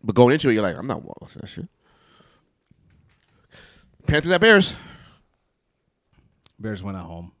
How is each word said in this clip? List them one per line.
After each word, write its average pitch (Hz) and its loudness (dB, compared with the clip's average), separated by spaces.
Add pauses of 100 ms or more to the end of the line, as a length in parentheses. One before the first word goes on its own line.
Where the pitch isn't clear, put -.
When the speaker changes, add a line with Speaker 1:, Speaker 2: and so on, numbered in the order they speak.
Speaker 1:
But 107 -6
going 123 6
into 147 0
it, 113 2
you're 107 0
like, 85 -4
"I'm 131 -12
not 120 -8
watching - -20
that 101 -16
shit." - -16 (2500)
Panthers 156 0
at 175 2
Bears. 208 6 (1800)
Speaker 2:
Bears 104 -10
win 98 -10
at 90 -12
home. 85 -16